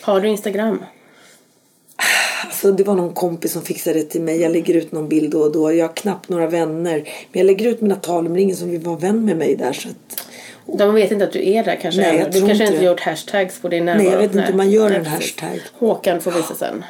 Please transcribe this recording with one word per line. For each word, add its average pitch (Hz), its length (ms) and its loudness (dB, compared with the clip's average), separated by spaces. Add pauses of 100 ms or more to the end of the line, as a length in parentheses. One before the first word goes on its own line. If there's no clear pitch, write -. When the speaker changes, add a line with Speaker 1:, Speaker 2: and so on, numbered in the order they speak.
Speaker 1:
Har 196 180 2
du 202 80 0
Instagram? 208 540 -2 (1600)
Speaker 2:
Alltså, - 280 2
det 190 120 2
var 202 100 2
någon 175 200 0
kompis 170 380 -2
som 165 100 -6
fixade 160 360 -2
det 156 60 0
till 156 180 -6
mig. 165 180 0
Jag 165 120 2
lägger 170 220 2
ut 160 180 0
någon 156 160 -6
bild 151 220 2
då 160 100 0
och 151 120 4
då. 156 200 2
Jag 165 160 2
har 165 80 -14
knappt 190 320 -4
några 170 180 0
vänner. 165 500 -2 (360)
Men - 80 -2
jag 185 60 6
lägger 196 200 4
ut 226 140 0
mina 196 160 2
tal, 175 280 -2
men 165 100 -2
det 185 60 2
är - 20 4
ingen 190 140 2
som 175 140 -8
vill 175 100 -4
vara 165 160 -6
vän 202 280 0
med 190 120 2
mig 143 200 0
där, - 160 -4
så - 160 -10
att - 380 -14 (520)
Speaker 1:
De 208 160 4
vet 208 180 4
inte 202 120 2
att - 80 -2
du - 180 -2
är 220 140 2
där 175 180 0
kanske 180 180 0
Speaker 2:
Nej, 170 100 4
Speaker 1:
än. 156 60 4
Speaker 2:
jag 170 160 0
Speaker 1:
Du 190 60 2
Speaker 2:
tror 190 100 4
Speaker 1:
kanske 214 160 4
Speaker 2:
inte 196 100 2
Speaker 1:
inte 175 120 2
Speaker 2:
det. 180 40 6
Speaker 1:
gjort 175 100 0
hashtags 185 600 -4
på 180 80 -6
din 170 160 0
Speaker 2:
Nej, 175 120 2
jag 208 80 6
Speaker 1:
närvaro. 190 160 4
Speaker 2:
vet 208 100 2
inte 196 100 2
hur 185 80 0
Speaker 1:
Nej. 190 80 0
Speaker 2:
man 196 140 4
gör 214 180 6
Speaker 1:
Nej, 196 100 2
Speaker 2:
en 165 60 -2
Speaker 1:
precis. - 360 -6
Speaker 2:
hashtag. 156 200 -8 (120)
Speaker 1:
Håkan 190 480 0
får 175 100 -4
visa 170 240 -2
sen. - 360 -6